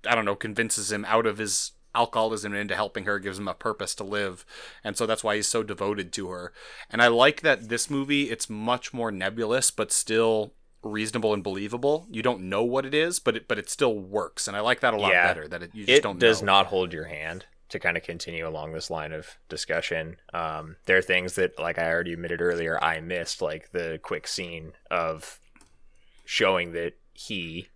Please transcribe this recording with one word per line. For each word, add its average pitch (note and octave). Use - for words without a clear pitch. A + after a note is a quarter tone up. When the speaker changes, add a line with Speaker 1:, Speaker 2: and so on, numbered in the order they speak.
Speaker 1:
I A2+
don't A2
know, G2+
convinces G#2+
him G#2
out A2+
of G#2
his G#2+
alcoholism A2
and G2+
into G2
helping G2+
her, G2+
gives F#2+
him G2+
a F2+
purpose -
to -
live, G2
and G#2
so A#2
that's A2
why G#2+
he's G#2
so A2+
devoted G2+
to F#2+
her. F2+
And A2+
I A#2+
like B2
that A#2+
this A#2
movie, C#3
it's A2+
much A2+
more A#2
nebulous, G#2+
but G#2+
still A2
reasonable G#2+
and G2+
believable. A#2+
You A2
don't A2+
know F#2+
what C3
it C3+
is, E3
but A2+
it, -
but A2+
it -
still A#2+
works, F#2+
and G2+
I -
like A#2
that A#2+
a A2
lot G2
Speaker 2:
Yeah. F2
Speaker 1:
better, E2+
that F2
it, F2
you G#2+
just B2+
Speaker 2:
It D3
Speaker 1:
don't G2
Speaker 2:
does A2+
Speaker 1:
know. G#2
Speaker 2:
not G2
hold F#2
your D#2
hand. D#2+
To G2+
kind F2
of E2
continue E2+
along D#2
this D#2
line D#2
of D#2
discussion, D#2+
um, D#2+
there F#2+
are F#2
things F2+
that, F#2
like E2
I E2
already E2+
admitted E2+
earlier, E2+
I D#2+
missed, E2+
like D#2+
the E2
quick -
scene E2+
of E2
showing F2+
that E2+
he F2